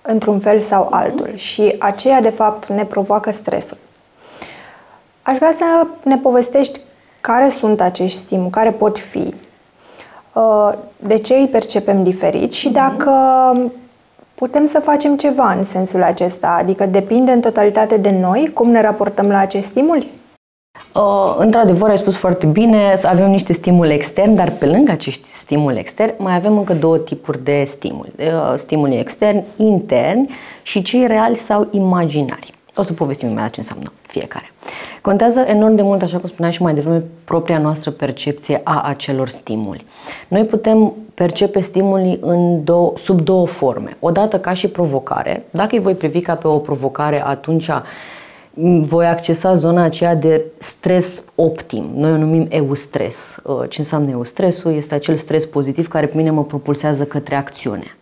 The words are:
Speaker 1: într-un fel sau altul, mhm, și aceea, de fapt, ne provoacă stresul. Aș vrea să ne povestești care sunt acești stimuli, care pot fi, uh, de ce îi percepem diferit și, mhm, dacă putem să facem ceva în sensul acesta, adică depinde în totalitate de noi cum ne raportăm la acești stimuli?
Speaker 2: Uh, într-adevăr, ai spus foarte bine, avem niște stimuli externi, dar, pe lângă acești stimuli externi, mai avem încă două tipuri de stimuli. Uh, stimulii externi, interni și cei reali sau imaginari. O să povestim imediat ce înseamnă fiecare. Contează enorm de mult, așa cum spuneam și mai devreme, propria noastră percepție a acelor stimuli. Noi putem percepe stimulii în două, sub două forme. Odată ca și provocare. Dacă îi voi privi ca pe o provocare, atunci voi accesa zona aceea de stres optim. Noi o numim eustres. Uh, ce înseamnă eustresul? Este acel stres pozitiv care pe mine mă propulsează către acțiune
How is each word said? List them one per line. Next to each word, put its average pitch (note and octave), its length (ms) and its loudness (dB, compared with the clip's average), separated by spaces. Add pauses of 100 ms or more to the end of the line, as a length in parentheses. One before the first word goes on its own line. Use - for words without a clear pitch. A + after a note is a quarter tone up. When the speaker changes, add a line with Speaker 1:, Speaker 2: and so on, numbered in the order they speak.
Speaker 1:
într-un G#3+ 380 2
fel G#3 200 4
sau G3+ 320 2
altul, - 340 -2
mhm, G#3+ 100 -10
și G#3 440 0
aceea, B3+ 420 2
de A3 80 4
fapt, G#3+ 360 0
ne G3+ 180 -4
provoacă G#3 480 -2
stresul. - 460 -8 (1400)
Aș C4 160 -2
vrea D#4+ 200 2
să E4 300 2 (160)
ne C4+ 140 2
povestești C4 640 0 (420)
care B3+ 280 2
sunt G#3+ 320 0
acești F#3 360 -2
stimuli, F3+ 320 -4
care A3 220 2
pot G#3 260 0
fi, - 360 -8 (1000)
uh, G#3+ 380 2 (260)
de G#3 200 0
ce A3 160 0
îi C4+ 140 6
percepem G#3 560 0
diferit F#3 500 0
și, - 140 -4
mhm, A#3 80 0
dacă C4+ 360 2 (1200)
putem C4+ 300 0
să D4+ 140 2
facem D4 380 2
ceva C4 400 2
în F#3+ 60 -2
sensul F#3 400 -2
acesta, F3+ 560 0
adică F#3+ 260 0
depinde A3+ 460 2
în A#3+ 100 4
totalitate G#3+ 560 2
de G3 240 2
noi A3 320 0
cum A#3 160 2
ne A#3 120 6
raportăm G3+ 480 0
la G3 80 2
acești G3 320 -2
stimuli? D4 380 0 (880)
Speaker 2:
Uh, G3+ 420 2
într-adevăr, G#3+ 520 4
ai G3+ 80 4
spus G3 180 0
foarte F3+ 300 0
bine, G#3 480 4 (100)
avem F#3 260 4
niște F#3+ 240 2
stimuli E3 400 4
externi, G3 420 2
dar, F#3 160 2
pe - 140 -4
lângă G#3 260 4
acești - 400 -8
stimuli C#3+ 480 -2
externi, - 380 -4
mai F#3 180 -2
avem G#3 220 2
încă G3 160 0
două E3 240 2
tipuri D3 460 -6
de C#3+ 240 0
stimuli. - 500 -12
Uh, D#3 400 -2
stimulii C#3+ 420 -2
externi, G3+ 440 -2 (120)
interni G#3 760 0 (320)
și - 200 -4
cei B3 260 0
reali A3+ 280 2
sau G#3 360 -2
imaginari. E3+ 800 -2 (220)
O G3+ 80 -2
să E3+ 100 -6
povestim C#3+ 360 -4
imediat A2 200 -4
ce - 100 -12
înseamnă - 320 -14 (160)
fiecare. - 440 -12 (500)
Contează A3+ 380 2
enorm A3 360 4
de G#3 60 2
mult, G3 200 2
așa F3 160 -4
cum F3 120 -8
spuneam E3+ 240 -4
și E3+ 80 -4
mai E3 120 2
devreme, D#3+ 300 0 (200)
propria E3 340 -2
noastră D3+ 340 -2
percepție C#3+ 720 -6
a D#3 180 -2
acelor C3+ 480 -4
stimuli. A2 560 -10 (420)
Noi G3+ 160 0
putem A3 500 2 (200)
percepe F#3+ 460 0
stimulii F#3+ 640 0
în F3 420 0
două, E3+ 340 2
sub F3+ 240 0
două F3+ 260 2
forme. - 520 -4
Odată F#3+ 400 0
ca F#3 140 -4
și F#3 140 -4
provocare. - 840 -4
Dacă G#3 240 -2
îi G#3+ 60 0
voi F#3+ 120 0
privi E3 260 -2
ca F3 140 -2
pe E3 140 -4
o D3+ 100 2
provocare, C#3+ 680 -4
atunci D#3+ 440 -4 (1120)
voi E3 240 2
accesa E3+ 480 0
zona E3+ 300 2
aceea E3+ 320 0
de D#3 280 2 (140)
stres - 640 -2 (120)
optim. D#3+ 600 -2
Noi D3+ 160 0
o D#3 60 2
numim D#3+ 320 2
eustres. C#3+ 960 -6
Uh, B2+ 260 -6
ce - 120 -10
înseamnă D3 300 -2
eustresul? E3 600 -2
Este D#3 200 -6
acel D3 220 -2
stres D#3 300 -2
pozitiv D3 420 -4
care D3+ 180 -2
pe D#3 120 -4
mine D#3+ 140 2
mă D#3 120 0
propulsează D3 600 -4
către C#3+ 320 -6
acțiune B2+ 680 -8